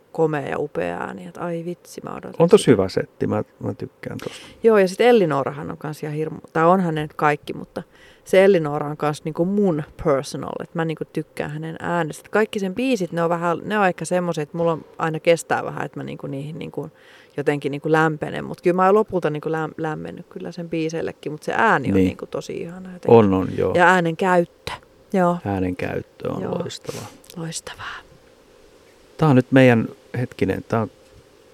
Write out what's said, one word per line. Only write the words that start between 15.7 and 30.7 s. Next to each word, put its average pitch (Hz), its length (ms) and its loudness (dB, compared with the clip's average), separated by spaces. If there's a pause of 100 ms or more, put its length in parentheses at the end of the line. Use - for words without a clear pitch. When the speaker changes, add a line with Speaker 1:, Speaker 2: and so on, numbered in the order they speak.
Speaker 1:
että 143 140 -10
mä 135 40 -8
niinku 139 220 -12
niihin 147 320 -10
niinku 160 320 -10 (460)
jotenkin 143 360 -2
niinku 151 200 -2
lämpenen, 156 520 0
mut - 160 -12
kyllä 185 160 2
mä 185 100 4
oon 196 80 6
lopulta 185 360 0
niinku 151 180 -6
läm-, 160 300 -4
lämmennyt 165 500 -8
kyllä 180 240 -14
sen 170 160 -12
biiseillekin, 160 640 -4
mut 151 100 -12
se - 140 -6
ääni 156 320 2
on 98 60 0
Speaker 2:
Niin. 95 120 4
Speaker 1:
niinku - 200 -6
tosi - 300 -8
ihana 185 360 -12
jotenkin. - 180 -2
Speaker 2:
On, 107 240 8
on, 92 140 0 (100)
joo. 92 160 0
Speaker 1:
Ja 175 120 4
äänen 170 300 2
käyttö, 180 560 0 (400)
joo. 175 320 2
Speaker 2:
Äänen 92 320 -2
käyttö - 560 -6
on - 100 -6
Speaker 1:
Joo. - 160 -6
Speaker 2:
loistavaa. - 480 -10 (300)
Speaker 1:
Loistavaa. - 580 -12 (1200)
Speaker 2:
Tää 156 100 4
on 131 80 8
nyt 127 160 2
meidän, 123 360 6 (300)
hetkinen, 95 500 -4
tää 117 120 0